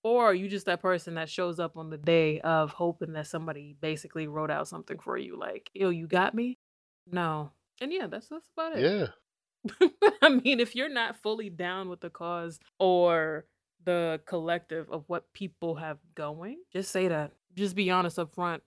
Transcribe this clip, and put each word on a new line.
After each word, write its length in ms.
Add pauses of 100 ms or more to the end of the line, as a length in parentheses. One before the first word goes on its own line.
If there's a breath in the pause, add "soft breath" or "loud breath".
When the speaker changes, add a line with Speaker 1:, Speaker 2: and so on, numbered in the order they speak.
Speaker 1:
Or 280
you 160
just 180
that 140
person 340
that 140
shows 300
up 180
on 140
the 80
day 440
of 280
hoping 440
that 120
somebody 540
basically 480
wrote 240
out 160
something 320
for 180
you, 180
like, 380
"Yo, 160
you 160
got 300
me?" 200 (540)
No. 400 (300)
And 120
yeah, 140
that's, 220
that's 280
about 220
it. 60
Speaker 2:
Yeah. 1040 (240)
Speaker 1:
<laughs> 100
I 60
mean, 320
if 160
you're 120
not 280
fully 340
down 380
with 120
the 100
cause 500 (180)
or 680 (400)
the 420
collective 640
of 160
what 260
people 440
have 220 (160)
going, 440 (140)
just 180
say 180
that. 240 (220)
Just 220
be 140
honest 280
up 160
front. 320